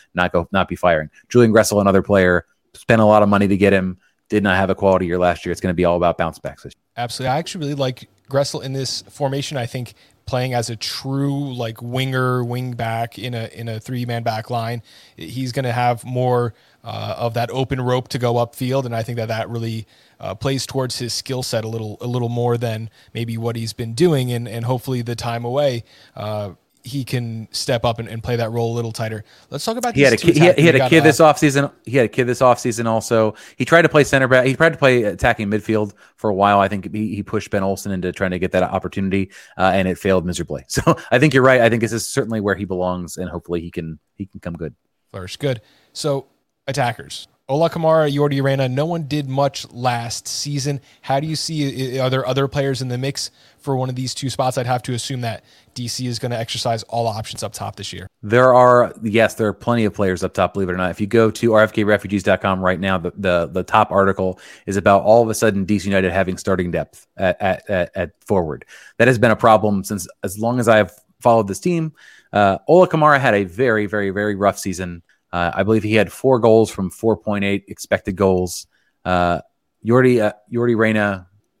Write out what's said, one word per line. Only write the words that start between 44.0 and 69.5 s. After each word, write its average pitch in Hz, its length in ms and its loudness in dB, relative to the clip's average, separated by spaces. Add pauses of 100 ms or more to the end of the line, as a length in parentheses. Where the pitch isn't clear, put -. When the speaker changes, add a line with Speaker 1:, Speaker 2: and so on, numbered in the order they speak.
Speaker 1:
he 98 100 -10
can - 140 -20
come 87 120 -10
good. 80 220 -12 (360)
Speaker 2:
Flourish. 90 280 -14
Good. 131 240 -4 (320)
So 139 320 -4 (400)
attackers. 127 640 -6 (180)
Ola 156 220 0
Kamara, 160 420 2
Yordi 143 320 0
Reyna, 135 280 0
no 139 160 -2
one 170 160 -4
did 143 260 -4
much 139 420 -2
last 120 560 -4
season. 143 540 -6 (220)
How 139 180 -2
do 156 60 -4
you 156 100 -4
see, 135 600 -6
i-, 135 40 -2
are 127 60 0
there 131 180 -2
other 131 220 0
players 135 320 -4
in 127 80 -6
the 123 80 -6
mix 135 340 -6 (280)
for 135 180 -4
one 127 140 -4
of 127 60 -8
these 127 180 -6
two 131 160 -6
spots? 131 260 -2
I'd 127 80 -2
have 123 200 -2
to 127 100 -6
assume 123 260 -6
that 117 240 -8 (300)
D 123 120 -10
C 127 200 -6
is 120 120 -4
gonna 120 180 -6
exercise 113 480 -4
all 117 220 -4
options 110 360 -8
up - 100 -8
top 104 240 -10
this - 160 -12
year. 90 140 -14 (160)
Speaker 1:
There 123 320 6
are, 123 480 6
yes, 110 320 2
there 110 120 -2
are 101 60 0
plenty 120 320 -2
of 98 80 0
players 92 320 -2
up 87 80 -4
top, 90 220 0
believe 95 160 -2
it - 20 -2
or 87 60 -4
not. 92 120 0
If 85 120 -8
you 104 40 -4
go 113 260 4
to 117 200 0
R 107 100 6
F 110 120 2
K 107 100 0
refugees 101 380 0
dot 95 180 2
com 95 220 -2
right 92 180 0
now, 95 160 0
the, 87 180 -4
the, 87 380 0
the 92 100 -4
top 107 280 2
article 95 500 0 (240)
is 101 140 -4
about 98 240 4
all 113 200 6
of 113 60 0
a 110 60 -2
sudden 101 320 0
D 104 120 0
C 92 120 -6
United 95 220 2
having 92 260 0
starting 90 320 -2
depth - 360 -8 (120)
at, 92 240 0
at, 95 260 -2
at, 90 260 -2
at 87 300 -8
forward. 87 400 -2 (320)
That 117 100 4
has 123 120 4
been 113 140 4
a 101 40 0
problem 104 480 4